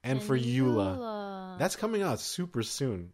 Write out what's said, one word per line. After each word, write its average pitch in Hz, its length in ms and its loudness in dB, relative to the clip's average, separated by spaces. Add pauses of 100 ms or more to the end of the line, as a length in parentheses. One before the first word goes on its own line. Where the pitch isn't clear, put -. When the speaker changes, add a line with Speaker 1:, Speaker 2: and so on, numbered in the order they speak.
Speaker 1:
and 127 200 0
for 135 140 2
Speaker 2:
And 123 100 2
Speaker 1:
Eula. 120 500 4
Speaker 2:
Eula. 196 600 -8
Speaker 1:
That's 185 180 0
coming 214 260 0
out 135 160 0
super 175 440 -4
soon, 95 520 -4